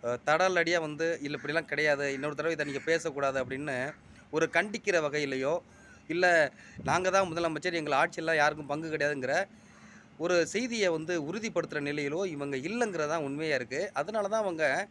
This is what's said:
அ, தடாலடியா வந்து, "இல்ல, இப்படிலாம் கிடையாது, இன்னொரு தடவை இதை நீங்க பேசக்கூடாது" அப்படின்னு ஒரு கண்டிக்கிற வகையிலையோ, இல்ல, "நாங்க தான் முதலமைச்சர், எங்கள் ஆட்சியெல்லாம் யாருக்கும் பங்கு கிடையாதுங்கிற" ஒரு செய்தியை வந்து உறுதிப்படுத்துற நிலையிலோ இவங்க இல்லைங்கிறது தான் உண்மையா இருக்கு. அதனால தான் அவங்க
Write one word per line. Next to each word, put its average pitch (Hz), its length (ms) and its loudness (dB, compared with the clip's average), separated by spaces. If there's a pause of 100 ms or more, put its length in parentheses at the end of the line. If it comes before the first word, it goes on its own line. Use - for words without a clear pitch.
அ, 120 220 -2
தடாலடியா 170 540 4
வந்து, 156 420 -2
"இல்ல, 143 160 -6
இப்படிலாம் 147 280 -2
கிடையாது, 143 480 2
இன்னொரு 143 220 -4
தடவை 156 200 -2
இதை 147 100 -2
நீங்க 139 140 -4
பேசக்கூடாது" 139 640 0
அப்படின்னு 135 320 -4 (540)
ஒரு 156 220 2
கண்டிக்கிற 190 480 2
வகையிலையோ, 139 520 -2 (560)
இல்ல, 175 160 2 (580)
"நாங்க 180 260 2
தான் 190 180 4
முதலமைச்சர், 165 460 -2
எங்கள் 151 240 0
ஆட்சியெல்லாம் 165 380 2
யாருக்கும் 151 320 2
பங்கு 156 220 -4
கிடையாதுங்கிற" 143 440 0 (840)
ஒரு 170 300 2
செய்தியை 226 420 0
வந்து 160 320 0
உறுதிப்படுத்துற 170 600 -4
நிலையிலோ 147 440 -2
இவங்க 143 320 -4
இல்லைங்கிறது 175 500 -2
தான் 156 160 -2
உண்மையா 143 320 -2
இருக்கு. 127 380 -4
அதனால 202 340 -2
தான் 220 140 0
அவங்க 170 220 -2 (280)